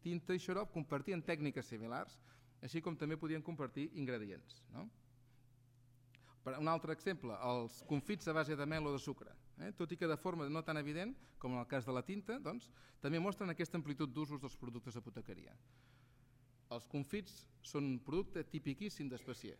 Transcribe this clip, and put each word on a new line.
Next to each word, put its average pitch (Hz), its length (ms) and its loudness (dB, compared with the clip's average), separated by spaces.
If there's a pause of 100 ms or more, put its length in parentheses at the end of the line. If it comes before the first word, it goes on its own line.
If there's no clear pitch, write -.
Tinta 175 320 2
i - 60 0
xarop 190 320 0
compartien 151 500 2
tècniques 147 400 2
similars, 117 540 -4 (420)
així 160 240 -2
com 175 120 2
també 156 200 0
podien 156 240 0
compartir 143 560 -2
ingredients, 113 640 -4 (160)
no? 185 80 -6 (1600)
Per 131 140 -2
un 156 100 6
altre 160 240 4
exemple, 143 480 0
els 123 460 2
confits 156 400 2
a 160 80 4
base 156 180 4
de 143 140 2
mel 156 180 2
o 143 60 4
de 135 100 0
sucre. - 300 -4 (260)
Eh? 185 160 -4
Tot 170 160 0
i 175 80 -4
que 175 80 4
de 156 80 6
forma 170 320 0
no 156 160 2
tan 156 160 0
evident 151 320 0 (300)
com 127 100 0
en 123 80 2
el 120 80 -2
cas 135 160 2
de 131 80 0
la 127 160 2
tinta, 202 320 -2
doncs, 226 300 -4 (340)
també 156 160 4
mostren 190 320 2
aquesta 165 240 0
amplitud 147 400 2
d'usos 147 240 0
dels 131 160 -6
productes 120 400 -6
d'apotecaria. 104 560 -8 (1200)
Els 120 160 -4
confits 160 540 -4 (260)
són 143 160 0
un 131 160 2
producte 165 480 0
tipiquíssim 147 640 -2
d'especier 117 480 -6